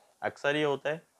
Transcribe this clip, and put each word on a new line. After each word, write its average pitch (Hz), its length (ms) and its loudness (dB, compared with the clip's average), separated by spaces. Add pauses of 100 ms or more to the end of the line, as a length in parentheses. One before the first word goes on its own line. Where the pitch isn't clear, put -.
(220)
अक्सर 143 340 0
ये 151 80 2
होता 143 260 0
है 160 120 -4 (180)